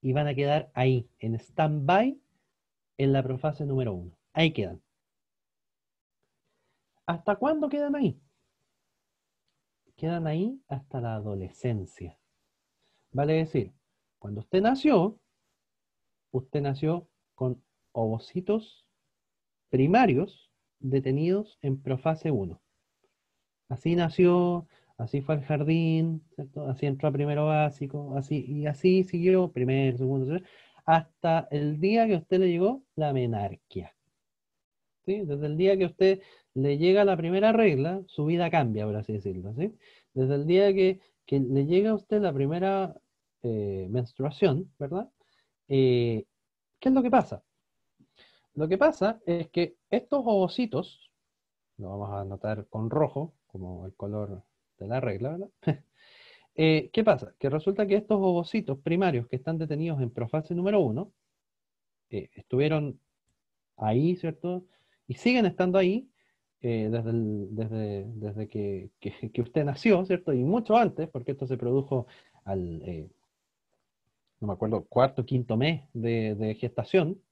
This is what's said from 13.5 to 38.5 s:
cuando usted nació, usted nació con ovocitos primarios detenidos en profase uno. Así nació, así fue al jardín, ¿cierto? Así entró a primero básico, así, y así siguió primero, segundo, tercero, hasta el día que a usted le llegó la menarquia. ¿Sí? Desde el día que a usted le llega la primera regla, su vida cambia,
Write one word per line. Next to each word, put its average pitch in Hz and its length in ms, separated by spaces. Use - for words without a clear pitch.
cuando 104 240
usted 185 200
nació, 226 560
usted 135 300
nació 156 460
con 127 300
ovocitos 180 920
primarios 170 840
detenidos 139 840
en 135 200
profase 160 480
uno. 98 320
Así 160 260
nació, 175 720
así 127 240
fue 151 140
al 143 80
jardín, 160 800
¿cierto? 143 340
Así 135 200
entró 139 200
a 143 40
primero 147 340
básico, 147 720
así, 139 300
y 147 180
así 185 380
siguió 180 480
primero, 131 460
segundo, 131 280
tercero, 165 240
hasta 160 680
el 147 280
día 226 280
que 208 80
a - 20
usted 185 220
le 185 100
llegó 196 340
la 147 180
menarquia. 104 840
¿Sí? 202 180
Desde 143 220
el 151 100
día 190 220
que 190 60
a 170 40
usted 190 340
le 143 240
llega 190 260
la 190 100
primera 185 360
regla, 185 560
su - 180
vida 170 240
cambia, 117 380